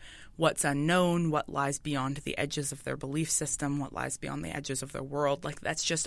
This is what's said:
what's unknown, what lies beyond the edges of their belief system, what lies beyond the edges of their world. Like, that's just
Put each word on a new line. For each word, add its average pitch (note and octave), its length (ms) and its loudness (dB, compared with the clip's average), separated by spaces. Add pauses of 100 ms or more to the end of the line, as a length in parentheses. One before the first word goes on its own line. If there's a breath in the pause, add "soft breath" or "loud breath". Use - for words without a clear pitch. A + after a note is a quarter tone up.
(340 loud breath)
what's D#3+ 320 4
unknown, E3+ 640 4
what D3+ 180 2
lies C#3 300 -2
beyond C#3 400 -2
the - 180 -4
edges C#3+ 340 -2
of C3+ 140 -8
their C3+ 120 -2
belief D3 340 -2
system, C#3+ 480 0
what C#3 160 -6
lies C3 240 -2
beyond C#3+ 260 -6
the D#3+ 100 -6
edges C#3 280 -4
of C3+ 100 -8
their C3+ 100 -4
world. C#3+ 420 0
Like, D3 180 -6
that's - 200 -2
just - 240 0